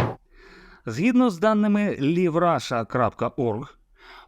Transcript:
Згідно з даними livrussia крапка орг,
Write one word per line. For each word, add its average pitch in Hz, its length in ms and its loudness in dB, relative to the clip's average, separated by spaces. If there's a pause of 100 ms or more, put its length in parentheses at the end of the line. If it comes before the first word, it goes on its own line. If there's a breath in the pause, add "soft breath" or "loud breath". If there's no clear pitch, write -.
(880 loud breath)
Згідно 233 440 2
з 170 80 -4
даними 208 640 0
livrussia 156 840 0
крапка 120 420 -2
орг, 120 500 -6 (500 loud breath)